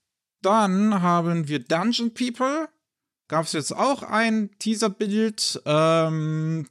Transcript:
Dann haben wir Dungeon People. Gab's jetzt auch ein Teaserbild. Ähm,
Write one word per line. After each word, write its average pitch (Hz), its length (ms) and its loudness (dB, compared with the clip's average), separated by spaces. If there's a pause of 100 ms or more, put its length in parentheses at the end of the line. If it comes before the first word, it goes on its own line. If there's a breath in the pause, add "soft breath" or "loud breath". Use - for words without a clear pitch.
(400)
Dann 202 600 2
haben 170 460 2
wir 147 100 -2
Dungeon 226 560 0
People. 262 540 -4 (600)
Gab's 156 240 -2
jetzt 156 220 -4
auch 262 280 0
ein 220 560 0
Teaserbild. 214 1040 -2
Ähm, 160 1080 0